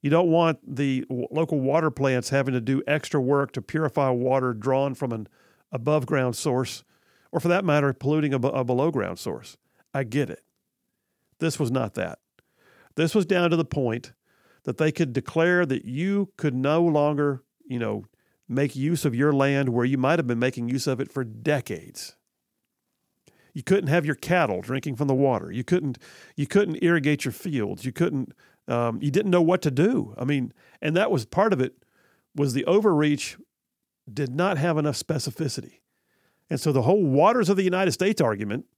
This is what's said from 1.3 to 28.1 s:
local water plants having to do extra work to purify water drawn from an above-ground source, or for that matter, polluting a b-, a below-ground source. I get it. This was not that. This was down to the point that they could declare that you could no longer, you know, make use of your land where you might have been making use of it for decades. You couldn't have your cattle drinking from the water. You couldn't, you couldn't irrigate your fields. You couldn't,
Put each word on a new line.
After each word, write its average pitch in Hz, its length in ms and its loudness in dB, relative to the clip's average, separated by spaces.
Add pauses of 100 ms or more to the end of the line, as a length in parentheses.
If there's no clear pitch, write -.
local 156 300 -2
water 147 300 2
plants 131 400 0
having 139 240 0
to 127 60 0
do 131 260 0
extra 147 340 -2
work 139 320 0
to 127 80 -6
purify 151 480 0
water 127 460 0
drawn 135 400 0
from 123 180 -6
an 110 160 -8 (420)
above-ground 131 640 0
source, 127 480 -2 (480)
or 170 60 0
for 165 100 -2
that 185 180 2
matter, 147 260 2
polluting 147 400 0
a 139 60 0
b-, 127 140 0
a 131 120 -2
below-ground 123 540 -2
source. - 400 -10 (340)
I 135 120 -4
get 123 260 -2
it. - 120 -12 (960)
This 160 200 -2
was 131 120 -2
not 123 240 -2
that. 87 240 -6 (760)
This 160 200 -2
was 202 120 2
down 175 240 2
to 170 60 2
the 165 80 2
point 120 480 -4 (520)
that 131 140 -4
they 160 120 2
could 151 220 -2
declare 170 540 2
that 131 180 -2
you 190 540 -2
could 143 160 -2
no 143 280 2
longer, 147 600 2 (240)
you 127 120 -6
know, 107 260 -4 (440)
make 127 260 0
use 147 300 -2
of 131 100 0
your 143 180 2
land 139 360 2
where 120 160 0
you 135 120 0
might 135 220 2
have 147 80 -2
been 120 120 -2
making 120 300 -2
use 127 180 -4
of 131 140 -2
it - 120 -8
for 135 100 -6
decades. 113 960 -6 (1400)
You 139 80 -8
couldn't 190 260 0
have 156 160 2
your 147 120 -2
cattle 143 440 0
drinking 127 360 -6
from 139 120 -2
the 135 60 4
water. 127 380 0
You 120 100 -6
couldn't, 151 360 -2 (380)
you 135 100 -2
couldn't 196 360 0
irrigate 156 420 2
your 123 80 -4
fields. 104 520 -4
You 127 80 -6
couldn't, 143 400 -2 (340)